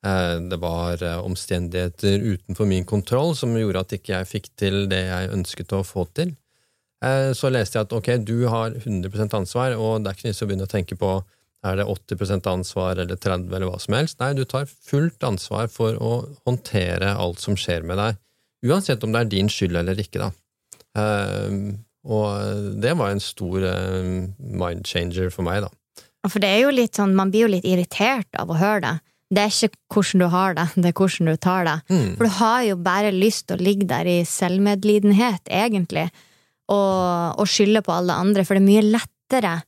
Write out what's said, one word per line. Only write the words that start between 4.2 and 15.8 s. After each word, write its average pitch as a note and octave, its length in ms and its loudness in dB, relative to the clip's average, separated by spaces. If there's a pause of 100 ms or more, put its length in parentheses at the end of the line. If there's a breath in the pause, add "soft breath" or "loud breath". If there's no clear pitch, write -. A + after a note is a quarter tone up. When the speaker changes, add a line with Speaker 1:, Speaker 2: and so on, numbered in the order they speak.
Speaker 1:
fikk - 300 -8
til G2 320 0
det F#2 180 -2
jeg F#2 240 -4
ønsket F#2 400 -6
å G2 140 0
få - 180 -4 (100)
til. E3+ 200 -4 (680)
Eh, C3+ 300 0
så C3 200 0
leste A#2 280 0
jeg G#2+ 80 -2
at, - 60 -8
ok, A2+ 160 -2 (140)
du A#2 240 0
har A2+ 240 0 (120)
hundre F#2+ 260 -4
prosent G#2 240 -2
ansvar, A#2+ 460 -2
og A2 240 0
det G2 80 -2
er G2 60 -8
ikke A#2 120 -6
nytt G#2 140 -4
å G#2+ 60 -4
begynne G2 180 -2
å - 60 -8
tenke F#2 260 -2
på, F#2+ 240 0 (400)
er F#2+ 140 -2
det G2+ 100 0
åtti F#2+ 320 -6
prosent F#2+ 320 -2
ansvar F#2 480 -2
eller F2+ 160 -4
tredve F#2 400 -4
eller F#2+ 160 -2
hva F2+ 80 -8
som - 160 -4
helst? D3+ 240 -2
Nei, C3+ 140 -2
du C3+ 100 -2
tar C3+ 240 -6
fullt - 560 -2
ansvar G#2+ 480 -4
for A2+ 240 -2